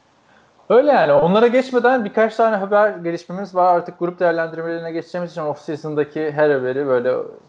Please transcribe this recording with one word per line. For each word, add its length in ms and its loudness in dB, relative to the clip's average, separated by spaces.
Öyle 220 4
yani. 220 4
Onlara 340 4
geçmeden 580 0
birkaç 300 0
tane 200 2
haber 340 2
gelişmemiz 680 -8
var. 200 4
Artık 240 -6
grup 200 -4
değerlendirmelerine 720 -2
geçeceğimiz 400 -8
için 100 -10
off-season'daki 880 -6
her 180 2
haberi 380 -2
böyle 260 0